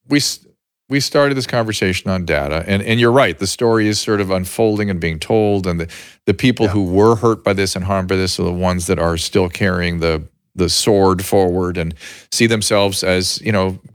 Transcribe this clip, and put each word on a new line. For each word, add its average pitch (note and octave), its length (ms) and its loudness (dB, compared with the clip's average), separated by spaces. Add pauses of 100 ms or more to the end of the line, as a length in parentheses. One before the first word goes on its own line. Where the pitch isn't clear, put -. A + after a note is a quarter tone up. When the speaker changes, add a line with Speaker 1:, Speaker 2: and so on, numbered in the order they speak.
Speaker 1:
we C#3+ 80 2
s-, - 220 -2 (500)
we C#3 120 0
started C#3+ 340 2
this B2+ 120 -4
conversation G#2+ 640 -2
on F#2+ 140 -2
data, D2+ 420 -2
and, G2 160 0
and A2+ 160 0
you're A#2+ 140 4
right. A#2+ 260 2
The G2 80 -4
story A2+ 440 0
is G#2 100 -2
sort G#2 220 -2
of F#2+ 100 -2
unfolding G#2 580 0
and F2+ 120 -4
being E2 180 -4
told, G2+ 480 0
and E2+ 140 -2
the, E2 60 -8 (380)
the G#2 80 2
people A#2 340 2
Speaker 2:
Yeah. G2 40 0
Speaker 1:
who G2+ 140 0
were G#2 320 4
hurt A2+ 260 0
by G2+ 80 2
this G2 240 0
and F#2 80 -4
harmed F#2+ 240 -2
by F#2+ 80 0
this F#2 240 -2
are F2+ 40 0
the F2 100 -2
ones F2+ 340 -2
that F#2 100 0
are E2 200 0
still F2+ 320 0
carrying F2 500 -2
the, D#2+ 240 -2 (320)
the F2 140 0
sword F#2+ 560 2
forward F2+ 520 0
and E2 160 -4 (380)
see A#2 160 2
themselves G2+ 560 0
as, F#2 380 0
you A2 100 -4
know, F#2+ 260 0 (180)